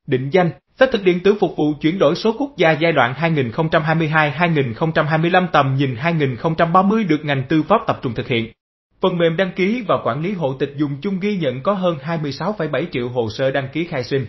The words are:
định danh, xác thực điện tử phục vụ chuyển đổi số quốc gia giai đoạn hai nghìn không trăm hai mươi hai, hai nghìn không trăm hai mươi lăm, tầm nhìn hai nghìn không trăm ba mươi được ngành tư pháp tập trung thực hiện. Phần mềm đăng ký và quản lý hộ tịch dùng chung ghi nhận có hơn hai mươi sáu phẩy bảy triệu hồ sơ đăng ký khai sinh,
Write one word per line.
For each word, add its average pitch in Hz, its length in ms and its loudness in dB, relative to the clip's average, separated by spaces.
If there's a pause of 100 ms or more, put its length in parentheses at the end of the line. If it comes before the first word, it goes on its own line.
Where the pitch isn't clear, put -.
định 131 220 0
danh, 175 220 4 (280)
xác 262 120 4
thực 202 120 -2
điện 180 160 4
tử 196 200 4
phục 170 180 0
vụ 151 240 2
chuyển 160 180 0
đổi 156 160 4
số 226 240 0
quốc 277 180 -4
gia 165 140 4
giai 160 200 2
đoạn 131 260 2
hai 165 140 0
nghìn 131 200 0
không 160 180 -2
trăm 160 140 2
hai 160 120 0
mươi 165 120 0
hai, 151 240 2
hai 170 180 0
nghìn 131 240 0
không 160 180 -2
trăm 160 160 0
hai 160 100 0
mươi 165 120 2
lăm, 185 220 2
tầm 135 260 2
nhìn 135 180 0
hai 160 180 -2
nghìn 135 220 0
không 160 200 -2
trăm 170 180 2
ba 185 80 6
mươi 220 220 2
được 151 220 0
ngành 139 240 -2
tư 156 140 2
pháp 196 240 2
tập 135 160 -2
trung 120 100 -4
thực 120 140 -6
hiện. 113 240 -2 (500)
Phần 185 160 0
mềm 165 200 2
đăng 190 140 -2
ký 214 360 -2
và 143 160 2
quản 123 180 -2
lý 196 120 -4
hộ 147 200 -2
tịch 139 240 -4
dùng 143 240 -2
chung 196 180 -4
ghi 208 180 -2
nhận 131 260 -2
có 196 100 0
hơn 180 280 0
hai 160 200 -4
mươi 143 100 -4
sáu 185 260 -6
phẩy 156 100 -4
bảy 139 240 -2
triệu 123 180 -4
hồ 120 200 -2
sơ 131 220 -2
đăng 135 220 -2
ký 160 100 -2
khai 143 200 -6
sinh, 127 260 -2